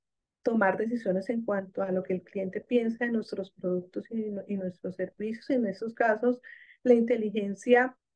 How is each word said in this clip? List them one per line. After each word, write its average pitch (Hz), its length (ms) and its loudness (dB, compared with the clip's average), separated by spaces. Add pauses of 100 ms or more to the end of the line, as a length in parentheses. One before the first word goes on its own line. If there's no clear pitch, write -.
(420)
tomar 202 360 6
decisiones 214 520 0
en 233 140 0
cuanto 196 400 -2
a 190 80 -2
lo 185 100 2
que 185 120 -2
el 185 100 -4
cliente 190 380 -6
piensa 233 440 0
de 240 60 -2
nuestros 208 400 -6
productos 180 580 -6
y, 214 240 -6 (140)
y 202 80 -6
nuestros 185 400 -8
servicios. 208 540 -8
En 247 180 0
estos 226 260 -8
casos, 240 460 0 (420)
la 247 120 6
inteligencia 233 1000 2 (200)